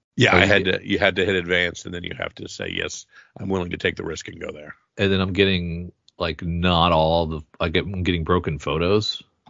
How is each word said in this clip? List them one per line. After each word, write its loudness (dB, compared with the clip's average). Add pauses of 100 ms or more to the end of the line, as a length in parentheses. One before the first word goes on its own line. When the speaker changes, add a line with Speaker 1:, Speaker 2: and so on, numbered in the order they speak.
(160)
Speaker 1:
Yeah, 6
Speaker 2:
Are 8
Speaker 1:
I 8
Speaker 2:
you 6
Speaker 1:
had 4
Speaker 2:
get- 0
Speaker 1:
to, -14
you 0
had 2
to 2
hit 2
advanced, 0
and -10
then -8
you -10
have -8
to -14
say, -8
"Yes, -8 (340)
I'm -8
willing -2
to -6
take -4
the -8
risk -10
and -16
go -8
there." -16 (220)
Speaker 2:
And 2
then 2
I'm -2
getting, 0 (260)
like, -4
not 2
all 4
the, -6 (180)
I 0
get, 0
I'm -6
getting 0
broken 0
photos. 0 (280)